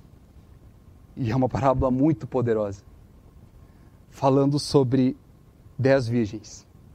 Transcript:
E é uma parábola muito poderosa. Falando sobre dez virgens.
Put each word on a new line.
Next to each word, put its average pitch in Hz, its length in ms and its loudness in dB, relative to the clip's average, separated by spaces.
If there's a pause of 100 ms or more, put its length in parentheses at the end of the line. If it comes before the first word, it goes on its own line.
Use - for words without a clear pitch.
(1160)
E 123 140 -4
é 117 40 -2
uma 127 140 0
parábola 131 400 0
muito 131 380 0
poderosa. 110 560 -2 (1300)
Falando 139 480 0
sobre 131 580 2 (580)
dez 131 320 2
virgens. 113 600 -6 (280)